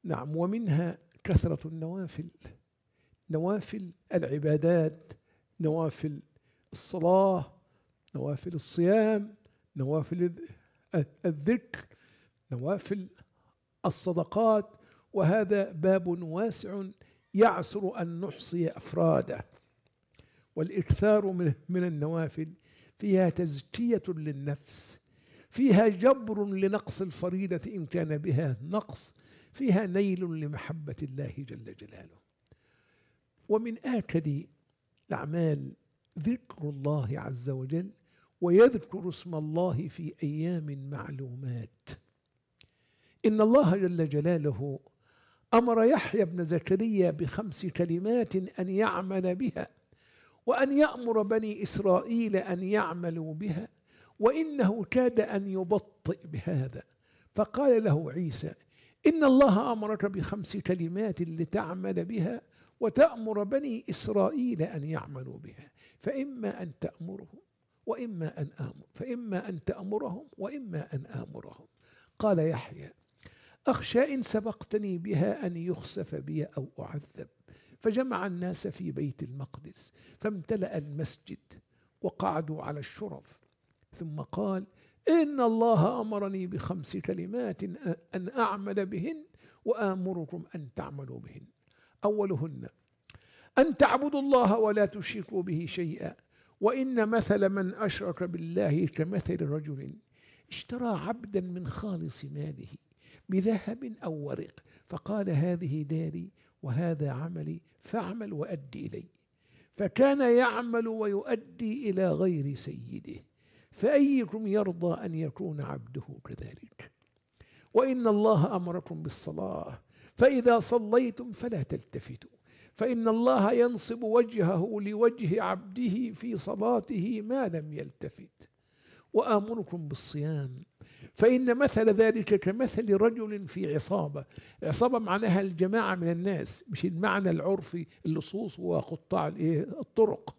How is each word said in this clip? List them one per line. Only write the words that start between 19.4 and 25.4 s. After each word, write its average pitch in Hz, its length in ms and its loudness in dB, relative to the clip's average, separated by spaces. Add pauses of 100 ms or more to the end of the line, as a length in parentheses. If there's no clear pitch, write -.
والإكثار 202 680 2
من، 180 260 0 (160)
من 180 160 0
النوافل 160 640 -4 (500)
فيها 185 320 4
تزكية 180 800 -2
للنفس، 147 920 -8 (500)